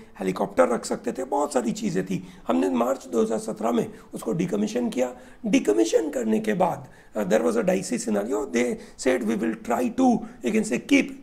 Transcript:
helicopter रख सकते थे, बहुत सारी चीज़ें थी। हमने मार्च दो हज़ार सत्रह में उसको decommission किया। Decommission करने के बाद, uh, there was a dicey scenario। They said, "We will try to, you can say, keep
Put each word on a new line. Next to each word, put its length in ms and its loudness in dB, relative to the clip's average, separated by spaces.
helicopter 500 2
रख 160 -2
सकते 280 -4
थे, 120 -6
बहुत 280 0
सारी 200 0
चीज़ें 340 -2
थी। 160 -4
हमने 220 2
मार्च 360 0
दो 160 2
हज़ार 160 0
सत्रह 340 -4
में 200 0
उसको 180 -4
decommission 560 0
किया। 260 -2
Decommission 640 2
करने 300 0
के 140 0
बाद, 340 0
uh, 140 -2
there 160 4
was 140 2
a 40 0
dicey 420 0
scenario। 460 0
They 220 2
said, 220 2
"We 140 0
will 180 -2
try 120 0
to, 80 6
you 100 0
can 120 2
say, 120 -2
keep 200 4